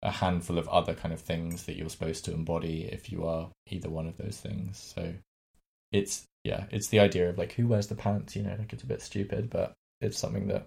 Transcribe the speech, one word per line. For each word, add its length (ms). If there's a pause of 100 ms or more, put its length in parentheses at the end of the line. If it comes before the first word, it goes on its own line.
a 80
handful 460
of 100
other 260
kind 200
of 80
things 440
that 120
you're 120
supposed 360
to 80
embody 520
if 260
you 140
are 240 (200)
either 200
one 180
of 100
those 200
things. 400 (180)
So 180 (760)
it's, 320 (200)
yeah, 260
it's 200
the 100
idea 300
of, 80
like, 160
who 140
wears 200
the 80
pants, 400
you 80
know, 160
like, 140
it's 100
a 40
bit 140
stupid, 480
but 240 (280)
it's 160
something 300
that 200